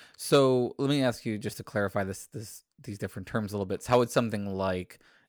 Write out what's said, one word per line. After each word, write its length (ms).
So 600
let 120
me 120
ask 240
you, 120
just 200
to 60
clarify 400
this, 240
this, 360
these 160
different 300
terms 240
a 40
little 100
bit. 160
So 100
how 80
would 100
something 360
like 540